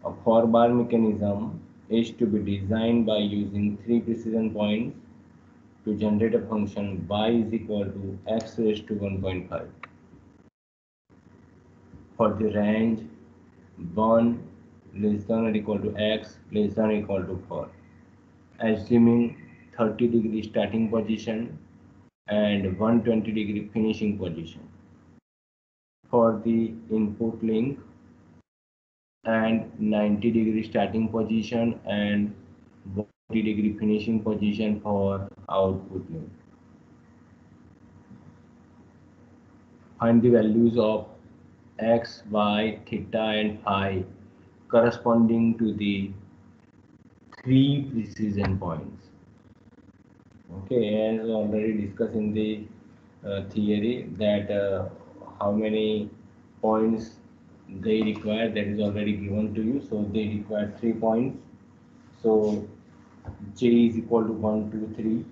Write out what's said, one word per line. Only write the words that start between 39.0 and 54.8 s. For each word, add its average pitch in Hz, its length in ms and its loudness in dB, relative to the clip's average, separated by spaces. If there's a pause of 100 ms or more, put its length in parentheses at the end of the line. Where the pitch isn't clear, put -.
Find 117 240 6
the 123 60 6
values 113 500 6
of 110 300 0 (680)
x, 117 520 0
y, 104 560 0
theta 107 360 -4
and 107 420 -2
phi 98 400 0 (640)
corresponding 117 920 4
to 110 160 0
the 98 380 -2 (1300)
three 135 500 4
precision 101 680 -2
points. 78 480 -8 (1500)
Okay, 110 600 0
as 113 100 -4
already 107 580 -2
discussed 110 280 -4
in 107 180 -2
the, 107 340 -4 (600)
uh, 98 220 -4
theory 107 600 0 (100)
that, 104 320 0
uh, 101 380 -2 (520)